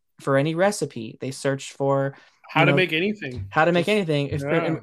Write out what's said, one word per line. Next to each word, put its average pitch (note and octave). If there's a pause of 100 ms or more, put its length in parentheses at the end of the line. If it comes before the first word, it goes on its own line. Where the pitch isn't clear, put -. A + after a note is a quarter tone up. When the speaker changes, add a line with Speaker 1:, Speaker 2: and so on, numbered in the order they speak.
(200)
Speaker 1:
for C#3
any D#3+
recipe. D3+
They B2+
search C3+
for C#3 (320)
Speaker 2:
How D#3+
Speaker 1:
you E3
Speaker 2:
to -
Speaker 1:
know, -
Speaker 2:
make F3+
anything. D#3
Speaker 1:
how D#3
to E3+
make F3
Speaker 2:
Just, G#3+
Speaker 1:
anything. D#3
If, D3
in, C#3+
Speaker 2:
yeah. E3